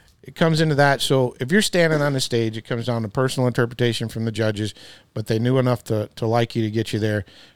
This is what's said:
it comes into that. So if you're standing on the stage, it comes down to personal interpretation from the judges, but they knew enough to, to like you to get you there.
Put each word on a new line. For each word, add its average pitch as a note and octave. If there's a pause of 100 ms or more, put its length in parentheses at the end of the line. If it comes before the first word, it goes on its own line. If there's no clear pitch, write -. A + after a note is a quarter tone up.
(220)
it -
comes D#3+
into D#3
that. C#3
So C3
if C3
you're G#3
standing E3
on C#3+
the C3
stage, A2+
it A2+
comes A#2
down A#2
to G#2+
personal C3
interpretation A#2
from A2+
the A2+
judges, G#2+ (400)
but A2
they A2
knew B2
enough B2
to, G#2+
to -
like A#2
you A2+
to G#2+
get A2
you A2
there. G#2+ (300)